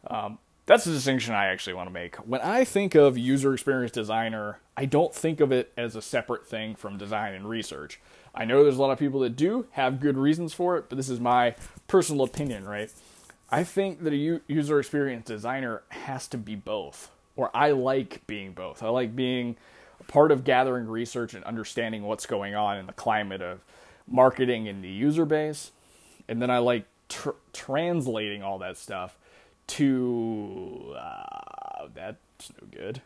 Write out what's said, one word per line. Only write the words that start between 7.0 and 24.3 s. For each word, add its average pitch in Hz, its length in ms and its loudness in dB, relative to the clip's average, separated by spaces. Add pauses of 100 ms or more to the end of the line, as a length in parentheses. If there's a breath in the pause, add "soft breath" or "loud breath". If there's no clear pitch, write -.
and 95 140 -12
research. 98 520 -8 (340 soft breath)
I 113 100 -4
know 127 180 8
there's 143 140 8
a 135 60 2
lot 135 100 4
of 127 60 0
people 139 220 0
that 120 160 0
do 208 360 2
have 131 260 0
good 139 180 2
reasons 156 360 2
for 180 240 0
it, 139 120 -4
but 131 80 -8
this 135 120 -4
is 123 100 -4
my 123 380 4 (320 loud breath)
personal 151 360 4
opinion, 120 400 -4
right? 104 280 -8 (580 loud breath)
I 160 140 2
think 190 400 -2
that 156 80 2
a 147 40 2
u-, 156 300 0
user 147 320 2
experience 139 480 -2
designer 117 600 -6
has - 400 -10
to 127 100 -6
be 107 160 -8
both, 98 560 -8 (240)
or 123 220 -2
I 147 160 6
like 131 540 0
being 98 260 -10
both. 92 300 -12
I 113 80 -2
like 120 260 0
being 127 400 -2 (420 loud breath)
a - 60 -20
part 151 260 6
of 131 140 4
gathering 127 420 2
research 117 480 -6
and 95 100 -14
understanding 113 580 -4
what's 104 240 -4
going 101 280 -4
on 104 220 0
in 92 100 -10
the 95 60 -14
climate 104 500 -2
of 90 180 -8 (460 loud breath)
marketing 123 600 4